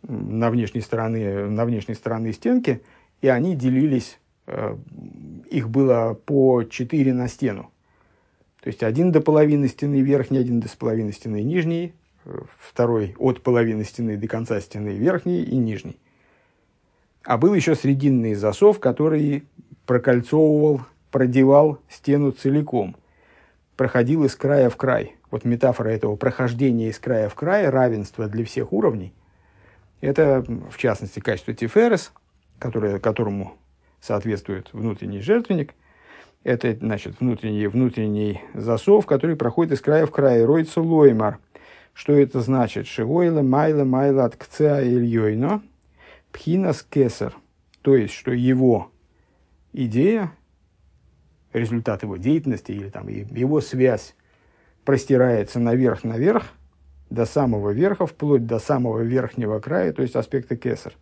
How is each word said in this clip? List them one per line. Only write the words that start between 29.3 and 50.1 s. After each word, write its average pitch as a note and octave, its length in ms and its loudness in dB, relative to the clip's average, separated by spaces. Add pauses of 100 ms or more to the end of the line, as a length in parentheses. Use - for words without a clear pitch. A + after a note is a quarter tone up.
это, C#3 480 2
в - 300 -10
частности, G#2+ 420 -4
качество G#2 340 -6
тиферес, G#3 600 0 (460)
которое, G#2+ 400 -2
которому G#2 580 -4 (420)
соответствует G2+ 720 -6
внутренний G2+ 480 -8
жертвенник. F3+ 540 -2 (720)
Это, A#2 360 -2
значит, G#2 400 -8
внутренний, G#2+ 480 -4
внутренний G#2+ 720 -2 (120)
засов, A#2 520 2
который D#3 300 0
проходит D3+ 380 -2
из - 80 -4
края D3+ 240 2
в D3+ 60 -4
край, B2 340 4
роется D#3+ 360 0
лоймар. C3+ 580 4 (540)
Что - 200 -2
это C#3 260 4
значит? A#2 480 -2
Шигойла D#3+ 540 0
майла C#3+ 420 2
майла C3+ 420 2
от A#2 120 -4
кцеа D3 440 0
ильёйно, A#2+ 800 0 (720)
пхинас F3 520 -2
кесар. - 520 -2 (460)
То C#3 160 4
есть, G#2 160 0
что - 180 -6
его B2 600 2 (840)
идея, D#3 580 0 (1200)